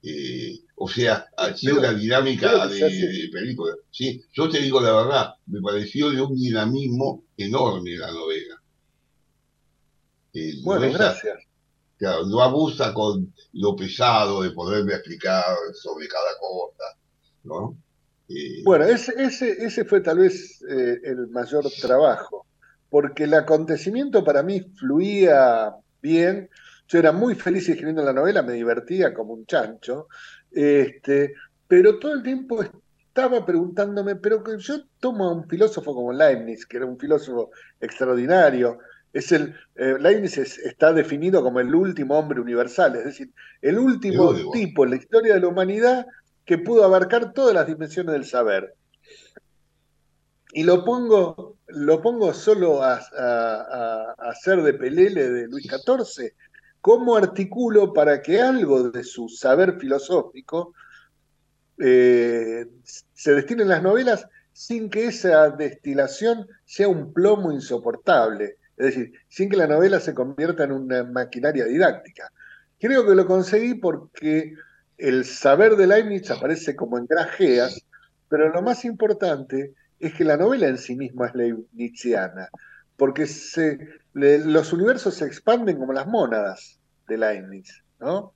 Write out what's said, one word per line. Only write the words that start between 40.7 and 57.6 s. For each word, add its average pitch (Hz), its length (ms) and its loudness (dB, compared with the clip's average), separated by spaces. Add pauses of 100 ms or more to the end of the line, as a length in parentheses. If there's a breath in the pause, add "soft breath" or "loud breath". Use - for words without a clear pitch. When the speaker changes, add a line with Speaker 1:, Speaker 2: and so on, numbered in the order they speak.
Speaker 2:
definido 160 500 0
como 123 160 -2
el 127 160 0
último 156 420 0
hombre 143 240 -4
universal, 123 540 0
es 113 100 -6
decir, 254 260 -14 (300 soft breath)
el 160 160 0
último 208 540 2
Speaker 1:
El 190 60 0
último. - 140 -8
Speaker 2:
tipo 180 320 0
en 123 80 2
la 131 60 -2
historia 220 380 2
de 185 60 4
la 180 60 0
humanidad 214 600 0 (360 loud breath)
que 170 140 0
pudo 214 260 4
abarcar 185 500 4
todas 254 200 4
las 156 140 2
dimensiones 160 460 -6
del 135 120 -4
saber. 101 480 -2 (1800 soft breath)
Y 156 100 -4
lo 175 200 4
pongo, 214 840 0
lo 156 340 0
pongo 220 320 0
solo 175 480 2
a, 127 140 2
a, 120 60 -12 (180)
a, 117 1000 -4
a 117 140 -10
hacer 175 320 0
de 143 100 4
pelele 147 560 2
de 120 180 -4
Luis 131 220 -12
catorce, 139 640 -4 (480 soft breath)
¿cómo 240 340 4
articulo 202 800 2